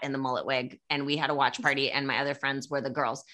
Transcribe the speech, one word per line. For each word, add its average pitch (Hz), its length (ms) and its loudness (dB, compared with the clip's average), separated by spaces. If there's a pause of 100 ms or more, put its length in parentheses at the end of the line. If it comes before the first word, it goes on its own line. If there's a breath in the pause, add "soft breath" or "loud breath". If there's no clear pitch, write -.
in 143 80 -2
the 139 60 0
mullet 127 280 0
wig, 127 340 -2 (100)
and 143 160 0
we 143 120 0
had 151 120 2
a 147 60 2
watch 135 260 2
party, 139 300 2
and 139 160 0
my 123 120 2
other 139 160 0
friends 139 340 -2
were 139 120 0
the 131 80 -4
girls. 127 340 -2 (100)